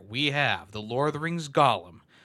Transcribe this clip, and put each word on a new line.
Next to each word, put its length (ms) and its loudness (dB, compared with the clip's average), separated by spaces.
we 220 0
have 400 -2
The 100 -10
Lord 280 0
of 40 -6
the 60 -6
Rings 280 -4
Gollum, 520 2